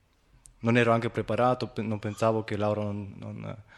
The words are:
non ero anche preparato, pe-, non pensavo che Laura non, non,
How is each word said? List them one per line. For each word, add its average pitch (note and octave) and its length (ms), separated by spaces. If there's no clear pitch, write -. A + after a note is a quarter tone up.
non A#2 160
ero A#2 160
anche A#2 180
preparato, A#2 580
pe-, - 140
non G#2+ 160
pensavo A2 460
che G#2+ 120
Laura G#2 260
non, G#2 340
non, G#2+ 400